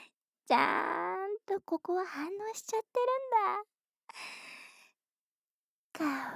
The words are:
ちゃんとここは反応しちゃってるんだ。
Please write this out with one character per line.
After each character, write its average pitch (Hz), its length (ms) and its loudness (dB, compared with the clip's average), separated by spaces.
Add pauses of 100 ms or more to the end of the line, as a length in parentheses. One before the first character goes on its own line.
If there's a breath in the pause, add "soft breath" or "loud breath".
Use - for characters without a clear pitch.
(460 loud breath)
ち - 80 4
ゃ 349 720 4
ん 415 220 -4
と 392 140 0
こ - 180 -4
こ 359 160 -2
は 370 100 0
反 294 220 -6
応 - 20 -6 (240)
し - 80 -10
ち - 140 -6
ゃ 440 40 2
っ - 40 -4
て - 160 -2
る 494 60 4 (3000 loud breath)
ん - 20 2
だ。 269 300 0